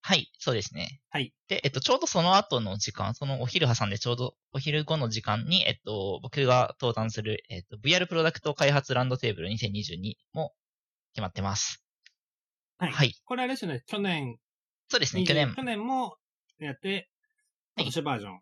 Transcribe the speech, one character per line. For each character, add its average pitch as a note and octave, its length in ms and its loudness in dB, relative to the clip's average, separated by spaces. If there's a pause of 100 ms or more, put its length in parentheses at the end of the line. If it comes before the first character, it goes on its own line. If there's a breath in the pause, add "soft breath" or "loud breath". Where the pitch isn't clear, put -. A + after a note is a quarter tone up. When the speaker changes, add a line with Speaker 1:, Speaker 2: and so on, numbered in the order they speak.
Speaker 1:
は F#3+ 120 4
い、 - 240 0
そ - 120 0
う A#2+ 40 4
で G#2 80 0
す - 100 -10
ね。 E2 260 -10 (100)
Speaker 2:
は D3+ 100 -4
い。 C3 120 -4 (160)
Speaker 1:
で、 - 160 -2
え - 40 4
っ C3+ 40 2
と、 C#3+ 80 -2
ち - 120 0
ょ C4 60 4
う - 20 0
ど D#4+ 80 -2
そ F3 160 2
の F3+ 120 6
後 G3 240 4
の G2+ 180 -4
時 - 140 -4
間、 G#2+ 220 -2
そ - 140 -6
の C3+ 140 -2
お B2+ 40 -2
昼 D3+ 220 2
挟 A#2 180 4
ん G2+ 60 -2
で G2 80 -4
ち - 80 -4
ょ A#2+ 60 2
う - 20 0
ど B2 180 -4 (180)
お C#3+ 60 -6
昼 D3 260 -2
後 D#3+ 140 0
の B2+ 120 0
時 A2 120 -4
間 A2 240 -2
に、 F3+ 220 2
え - 40 2
っ - 40 -2 (100)
と、 G2 380 -2
僕 C#3 220 -2
が B2 360 4
登 A#2+ 140 0
壇 A2 160 -2
す A2 100 -6
る、 G#2+ 280 -4
え F#2 100 -10
っ F#2 40 -14
と、 - 140 -18
ブ G#2+ 120 -2
イ D#3+ 40 8
ア F3+ 40 6
ー F3+ 40 4
ル F3 60 0
プ F3 80 -4
ロ E3 80 4
ダ E3 80 4
ク - 100 -10
ト D3 140 -2
開 C#3+ 160 6
発 C#3 240 2
ラ B2 80 4
ウ - 20 2
ン C3 40 0
ド B2+ 80 0
テ A#2 140 0
ー G#2 40 -2
ブ E2 80 -8
ル F2 60 -4
二 A2 100 -2
千 G#2+ 120 -2
二 G#2 120 -4
十 E2+ 120 -8
二 F#2+ 220 -6 (160)
も D#3 200 -6 (600)
決 - 80 -6
ま F#2+ 60 -2
っ F#2 40 -6
て G2 120 -4
ま G2 120 0
す。 - 280 -4 (960)
Speaker 2:
は F3+ 80 0
い。 C#3+ 40 -2
Speaker 1:
は C#3 120 4
い。 B2 100 4 (100)
Speaker 2:
こ B3 120 -6
れ B3+ 80 -2
あ - 40 -2
れ C4 60 -2
で C4 40 -4
す - 80 -6
よ E3 60 -4
ね、 B2+ 140 -6
去 G#3 140 -6
年、 D3+ 380 -2 (520)
Speaker 1:
そ - 80 2
う - 20 6
で - 60 2
す - 100 -4
ね、 F#3 60 2
Speaker 2:
二 F3+ 60 2
十 D3+ 60 4
Speaker 1:
去 D3 60 4
年。 C#3+ 160 2
Speaker 2:
去 C4 80 -6
年 A#3 160 -4
も A#3+ 360 -2 (420)
や D3+ 140 -8
っ C#3+ 80 -10
て、 F#3+ 100 -6 (840)
Speaker 1:
は E3+ 80 -2
い。 - 0 -
Speaker 2:
今 - 20 0
年 D3 160 -2
バ C3+ 160 0
ー - 20 -4
ジ G2+ 60 -10
ョ G2 60 -12
ン。 F2+ 100 -16